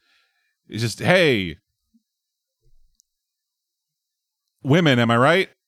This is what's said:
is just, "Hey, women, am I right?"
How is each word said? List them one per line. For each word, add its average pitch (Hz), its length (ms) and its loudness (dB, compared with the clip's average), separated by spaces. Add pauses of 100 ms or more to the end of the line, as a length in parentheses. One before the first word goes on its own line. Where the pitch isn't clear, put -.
(680)
is 107 140 -12
just, 110 160 -6
"Hey, 113 600 -2 (3000)
women, 143 340 2
am 117 120 0
I 117 60 2
right?" 160 320 2 (200)